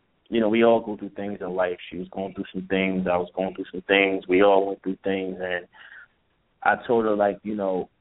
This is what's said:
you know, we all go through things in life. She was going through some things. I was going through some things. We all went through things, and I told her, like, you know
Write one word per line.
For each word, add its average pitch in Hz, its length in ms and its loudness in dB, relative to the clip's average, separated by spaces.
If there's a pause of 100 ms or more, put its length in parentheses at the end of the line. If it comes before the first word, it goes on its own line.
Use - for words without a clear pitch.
(300)
you 117 100 0
know, 110 80 2
we 113 160 2
all 117 160 6
go 107 160 -8
through 101 200 -12
things 101 260 -8
in 92 140 -6
life. 90 220 -2 (120)
She 87 80 -12
was 92 120 -8
going 95 260 -8
through 98 180 -8
some 92 140 -10
things. 95 440 0
I 87 60 2
was 90 180 -6
going 92 200 -4
through 95 160 -10
some 90 160 -10
things. 95 400 2
We 92 160 6
all 98 240 6
went 98 160 -8
through 95 200 -4
things, 95 380 -4
and 90 240 -6 (960)
I 104 140 2 (100)
told 117 200 2
her, 107 100 0
like, 104 260 0
you 107 140 -6
know 95 340 -4 (120)